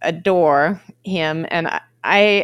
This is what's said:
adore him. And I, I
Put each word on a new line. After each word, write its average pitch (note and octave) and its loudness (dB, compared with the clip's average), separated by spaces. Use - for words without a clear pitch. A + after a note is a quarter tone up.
adore E3+ 0
him. E3 -4
And E3 -4
I, - -6
I G3 2